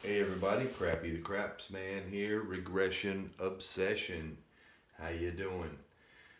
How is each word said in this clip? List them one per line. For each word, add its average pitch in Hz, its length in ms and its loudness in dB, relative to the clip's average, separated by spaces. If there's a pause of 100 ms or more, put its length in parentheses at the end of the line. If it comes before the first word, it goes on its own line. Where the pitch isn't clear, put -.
Hey 104 160 4
everybody, 98 460 4
Crappy 85 480 0
the 82 60 -2
Craps 98 500 -4
Man 95 420 -4
here, 104 300 2
Regression 95 880 0 (100)
Obsession. 92 960 -2 (640)
How 80 80 -6
you 85 240 0
doing? 90 460 -4 (640)